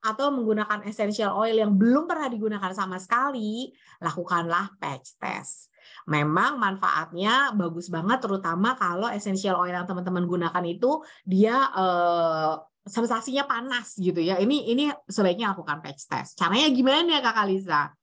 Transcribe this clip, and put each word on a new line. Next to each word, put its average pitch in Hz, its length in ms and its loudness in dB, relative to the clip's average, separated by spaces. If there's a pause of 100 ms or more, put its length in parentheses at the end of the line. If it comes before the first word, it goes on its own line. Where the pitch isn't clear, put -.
atau 269 320 0
menggunakan 214 480 -2
essential 208 480 -2
oil 220 240 0
yang 214 240 4
belum 269 320 4
pernah 311 160 -2
digunakan 208 480 -4
sama 190 240 -6
sekali, 240 720 -2 (320)
lakukanlah 170 800 -2
patch 139 320 -10
test. - 560 -10 (400)
Memang 156 480 2
manfaatnya 190 960 0
bagus 175 320 -2
banget, 185 320 0
terutama 196 560 0
kalau 190 320 -2
essential 190 560 0
oil 180 80 -2
yang 180 160 -4
teman-teman 180 400 -2
gunakan 175 400 0
itu 254 400 0 (160)
dia, 220 480 4
eh, 170 800 2 (300)
sensasinya 233 640 -2
panas 262 480 -4
gitu 175 240 0
ya. 180 240 2
Ini, 240 320 2
ini 294 160 2 (160)
sebaiknya 196 480 0
lakukan 156 240 -6
patch 147 320 -12
test. 139 240 -8
Caranya 208 320 2
gimana 277 560 4
Kak 233 160 2
Kalisa? 190 640 0